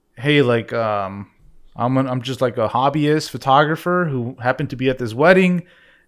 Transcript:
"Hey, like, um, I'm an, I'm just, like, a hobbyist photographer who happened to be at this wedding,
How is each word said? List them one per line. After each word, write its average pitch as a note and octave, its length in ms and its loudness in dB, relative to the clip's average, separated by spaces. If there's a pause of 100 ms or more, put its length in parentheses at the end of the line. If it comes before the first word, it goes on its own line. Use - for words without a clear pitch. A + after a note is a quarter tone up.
(160)
"Hey, C#3+ 260 2
like, A#2+ 300 0
um, G2+ 580 -4 (460)
I'm B2+ 200 0
an, C3+ 120 0
I'm B2+ 140 -4
just, B2 180 -8
like, B2 180 -2
a A2 100 0
hobbyist D3 640 0
photographer D#3 800 0
who B2+ 320 -6
happened C3 280 -2
to C3+ 60 -8
be C3 140 -2
at B2+ 80 -2
this A2 160 -6
wedding, F3+ 500 4 (440)